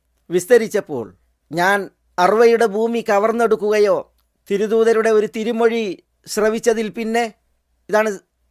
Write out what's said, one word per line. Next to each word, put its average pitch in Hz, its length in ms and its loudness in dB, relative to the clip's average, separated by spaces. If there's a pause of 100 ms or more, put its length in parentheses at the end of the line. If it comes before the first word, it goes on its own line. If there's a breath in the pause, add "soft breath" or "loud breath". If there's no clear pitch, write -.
(300)
വിസ്തരിച്ചപ്പോൾ, 175 840 0 (380)
"ഞാൻ 185 380 0 (300)
അർവയുടെ 214 460 4
ഭൂമി 220 440 -2
കവർന്നെടുക്കുകയോ 208 1040 0 (380)
തിരുദൂതരുടെ 220 580 2
ഒരു 214 260 2
തിരുമൊഴി 226 680 -2 (240)
ശ്രവിച്ചതിൽ 220 600 -2
പിന്നെ," 226 460 -4 (560)
ഇതാണ് 214 300 0 (320)